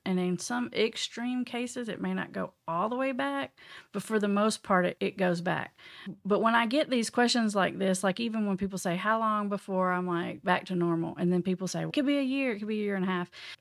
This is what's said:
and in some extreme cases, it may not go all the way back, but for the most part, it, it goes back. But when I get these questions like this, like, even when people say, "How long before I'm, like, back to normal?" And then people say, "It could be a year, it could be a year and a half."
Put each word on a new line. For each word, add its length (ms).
and 140
in 200
some 360
extreme 680
cases, 440
it 120
may 140
not 180
go 200
all 220
the 80
way 160
back, 440
but 100
for 160
the 100
most 340
part, 240
it, 140
it 180
goes 240
back. 360
But 160
when 140
I 120
get 220
these 220
questions 440
like 240
this, 240
like, 180
even 260
when 100
people 220
say, 180
"How 220
long 320
before 420
I'm, 140
like, 360
back 240
to 80
normal?" 440
And 120
then 120
people 260
say, 140
"It 100
could 140
be 120
a 40
year, 300
it 60
could 100
be 120
a 40
year 120
and 80
a 40
half." 220